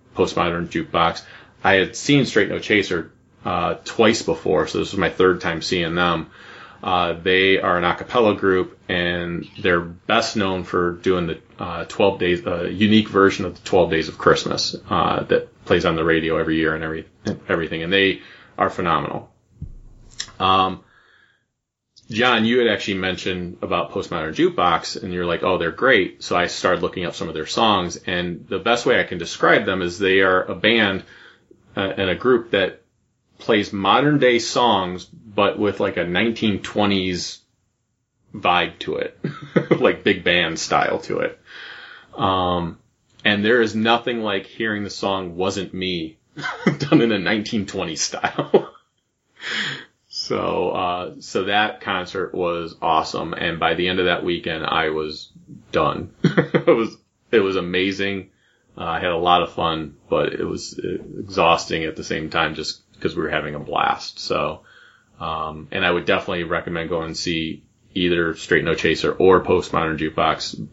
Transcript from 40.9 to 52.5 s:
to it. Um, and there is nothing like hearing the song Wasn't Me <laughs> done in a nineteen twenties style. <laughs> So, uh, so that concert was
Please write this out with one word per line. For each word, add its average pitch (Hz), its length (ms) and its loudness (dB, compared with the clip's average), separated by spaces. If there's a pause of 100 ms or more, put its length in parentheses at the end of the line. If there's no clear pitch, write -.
to - 220 -6
it. - 180 -4 (760)
Um, 90 640 0 (460)
and 104 200 2
there 117 180 4
is 104 120 0
nothing 117 460 0
like 101 260 -4
hearing 107 380 -4
the 92 60 -8
song 92 460 -4
Wasn't 95 360 -4
Me 90 460 -6 (300)
<laughs> - 300 -4
done 147 240 2
in 113 100 2
a 101 80 0
nineteen 104 460 -2
twenties 85 360 -6
style. - 800 -2
<laughs> - 40 -20 (1300)
So, 90 580 -2
uh, 90 500 -4
so 98 240 -4
that 107 360 0
concert 90 540 -4
was 85 480 -2